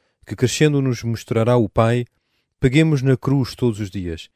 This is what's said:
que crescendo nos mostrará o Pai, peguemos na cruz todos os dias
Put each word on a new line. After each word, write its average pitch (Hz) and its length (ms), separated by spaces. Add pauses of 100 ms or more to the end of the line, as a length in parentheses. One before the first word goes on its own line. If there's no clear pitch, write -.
(280)
que 104 80
crescendo 143 460
nos 131 200
mostrará 117 540
o 113 140
Pai, 120 340 (560)
peguemos 143 420
na 135 140
cruz 135 400
todos 113 240
os 101 100
dias 87 460